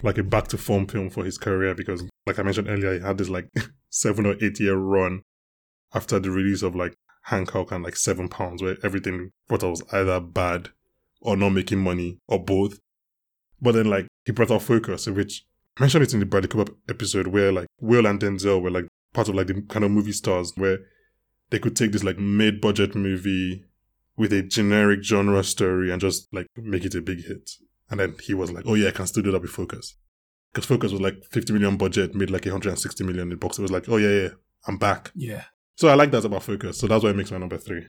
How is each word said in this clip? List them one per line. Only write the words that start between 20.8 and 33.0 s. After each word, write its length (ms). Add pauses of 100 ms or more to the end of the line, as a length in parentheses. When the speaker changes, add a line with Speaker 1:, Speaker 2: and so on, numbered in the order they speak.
Speaker 1:
they 100
could 180
take 160
this, 100
like, 160
mid-budget 720
movie 680 (540)
with 160
a 100
generic 600
genre 420
story 460
and 100
just, 320
like, 140 (100)
make 260
it 120
a 60
big 240
hit. 260 (380)
And 100
then 240
he 100
was 180
like, 160
"Oh 60
yeah, 140
I 40
can 140
still 160
do 100
that 120
with 80
Focus." 440 (580)
'Cause 120
Focus 260
was, 100
like, 280
fifty 240
million 240
budget, 380
made, 160
like, 160
a 40
hundred 200
and 80
sixty 240